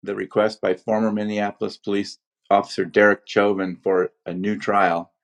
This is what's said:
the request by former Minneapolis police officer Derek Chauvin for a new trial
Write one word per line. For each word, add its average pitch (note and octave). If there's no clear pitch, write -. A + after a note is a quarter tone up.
the G2+
request G#2
by F#2+
former A2
Minneapolis G#2
police G2+
officer G2+
Derek G#2
Chauvin G2
for F#2
a F2+
new G2+
trial F#2